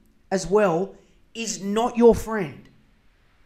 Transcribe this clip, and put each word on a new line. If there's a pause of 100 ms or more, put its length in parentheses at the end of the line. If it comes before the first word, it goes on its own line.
(300)
as
well, (400)
is
not
your
friend. (800)